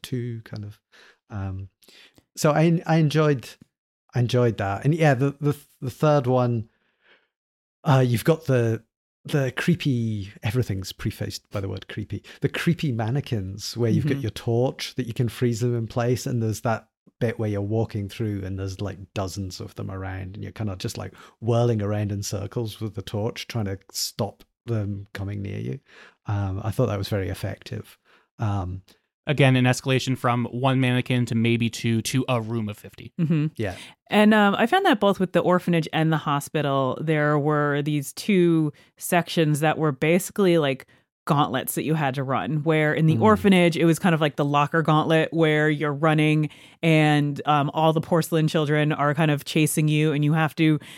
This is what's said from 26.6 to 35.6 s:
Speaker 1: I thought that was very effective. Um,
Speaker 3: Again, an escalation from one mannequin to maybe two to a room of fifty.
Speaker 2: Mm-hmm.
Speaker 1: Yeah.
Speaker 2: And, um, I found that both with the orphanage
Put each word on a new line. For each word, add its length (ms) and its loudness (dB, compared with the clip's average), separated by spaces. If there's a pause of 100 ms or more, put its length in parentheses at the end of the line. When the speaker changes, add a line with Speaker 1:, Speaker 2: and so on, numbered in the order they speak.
Speaker 1:
I 60 -4
thought 160 0
that 120 -2
was 100 -6
very 200 -4
effective. 680 -10 (400)
Um, 440 -6 (420)
Speaker 3:
Again, 300 4
an 120 4
escalation 520 0
from 280 0
one 340 0
mannequin 460 0
to 100 -2
maybe 340 2
two 320 -2
to 260 -2
a 120 0
room 280 -6
of 80 -10
fifty. 440 -20
Speaker 2:
Mm-hmm. 340 0
Speaker 1:
Yeah. 220 -6 (340)
Speaker 2:
And, 240 6
um, 240 4
I 80 2
found 180 2
that 140 4
both 220 2
with 120 -2
the 60 2
orphanage 540 2